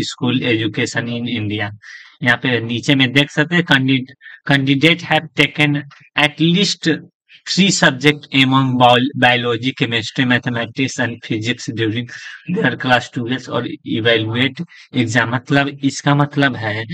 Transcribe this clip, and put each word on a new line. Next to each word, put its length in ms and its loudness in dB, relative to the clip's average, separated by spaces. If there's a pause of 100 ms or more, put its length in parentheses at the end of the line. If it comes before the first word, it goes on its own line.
School 360 -2 (100)
Education 640 -2
in 140 -6
India, 380 -4 (540)
यहाँ 140 2
पे 240 -2
नीचे 340 -2
में 180 2
देख 180 2
सकते 240 0
हैं 100 2
candid-, 480 2 (340)
candidate 560 2
have 320 0
taken 420 2 (400)
at 220 2
least 500 2 (580)
three 240 4
subject 640 2
among 440 4
biol-, 380 6
biology, 560 0
chemistry, 520 -2
mathematics 720 -2
and 240 -4
physics 500 -6
during 360 -4 (400)
their 280 0
class 340 0
twelfth 380 -6
और 180 -4 (220)
evaluate 720 0 (320)
exam। 380 0
मतलब 360 0 (140)
इसका 320 0
मतलब 420 0
है 260 -6 (100)